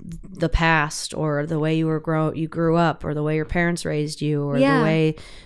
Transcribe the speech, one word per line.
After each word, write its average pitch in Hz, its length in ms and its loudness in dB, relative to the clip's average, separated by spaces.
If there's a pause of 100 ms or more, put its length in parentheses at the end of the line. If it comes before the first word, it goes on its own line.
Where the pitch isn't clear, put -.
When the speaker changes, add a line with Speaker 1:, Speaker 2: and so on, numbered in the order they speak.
(280)
Speaker 1:
the 170 220 -2
past 165 640 2
or 147 320 -2
the 160 140 -2
way 156 180 0
you 160 80 0
were 160 140 0
grow-, 156 340 0
you 160 140 -4
grew 165 280 2
up 170 300 2
or 156 80 -2
the 151 80 -2
way 151 140 0
your 156 100 0
parents 175 400 0
raised 151 340 -2
you 147 240 0
or 143 140 -2
Speaker 2:
Yeah. 269 220 6
Speaker 1:
the - 40 4
way 156 320 2 (300)